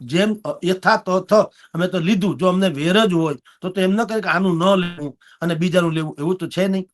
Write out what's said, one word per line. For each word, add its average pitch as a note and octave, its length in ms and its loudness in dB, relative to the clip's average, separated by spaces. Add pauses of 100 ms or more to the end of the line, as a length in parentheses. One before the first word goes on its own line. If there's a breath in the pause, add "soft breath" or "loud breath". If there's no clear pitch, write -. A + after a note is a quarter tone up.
જેમ F#3+ 400 0 (220)
યથાતથ F#3 680 0 (400 soft breath)
અમે E3+ 140 -2
તો F3+ 120 -2
લીધું. F3 380 0
જો F3+ 100 0
અમને F#3 220 2
વેર F3 360 0
જ F3+ 80 2
હોય D#3+ 220 0 (260 soft breath)
તો, F3+ 80 -6
તો F#3 120 -2
એમ F#3 100 2
ન A3 120 2
કહે G#3+ 180 -4
કે F#3 80 -6
આનું F3 280 2
ન F#3+ 220 4
લેવું E3+ 380 -8 (240 soft breath)
અને E3+ 140 -2
બીજાનું E3+ 360 2
લેવું, D#3 280 -4
એવું F3 180 -2
તો E3+ 100 -8
છે F#3+ 200 -2
નહીં. F#3+ 260 -2